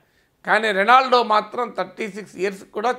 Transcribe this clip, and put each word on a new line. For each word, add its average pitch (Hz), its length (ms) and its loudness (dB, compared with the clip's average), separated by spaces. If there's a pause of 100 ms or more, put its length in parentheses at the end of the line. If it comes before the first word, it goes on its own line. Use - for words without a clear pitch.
(460)
కానీ 214 260 2
రొనాల్డో 247 520 4
మాత్రం 214 540 -2
థర్టీ - 300 -8
సిక్స్ 190 280 -14
ఇయర్స్ 190 280 -6
కూడా 240 340 -4